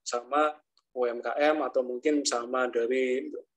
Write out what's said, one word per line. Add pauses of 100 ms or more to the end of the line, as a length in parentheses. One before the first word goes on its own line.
sama (440)
U
M
K
M
atau
mungkin
sama
dari (280)